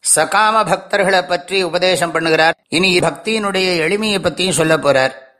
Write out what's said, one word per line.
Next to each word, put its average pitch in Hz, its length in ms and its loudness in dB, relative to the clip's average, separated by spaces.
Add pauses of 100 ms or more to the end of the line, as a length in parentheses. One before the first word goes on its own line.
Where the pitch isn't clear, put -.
சகாம 208 600 2
பக்தர்களை 190 580 0
பற்றி 180 400 -4
உபதேசம் 175 520 0
பண்ணுகிறார். 160 420 2 (120)
இனி 185 220 0 (100)
பக்தியினுடைய 190 680 -2 (100)
எளிமையை 202 400 -2
பத்தியும் 175 400 -2
சொல்ல 160 180 2
போறார். 135 380 2 (260)